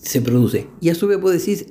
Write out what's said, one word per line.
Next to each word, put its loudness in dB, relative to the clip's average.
se -2
produce. 0
Y 0
a 0
su -2
vez 2
vos 2
decís, -2